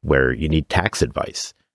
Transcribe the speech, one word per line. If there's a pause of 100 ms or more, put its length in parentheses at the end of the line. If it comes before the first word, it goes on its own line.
where
you
need
tax
advice (200)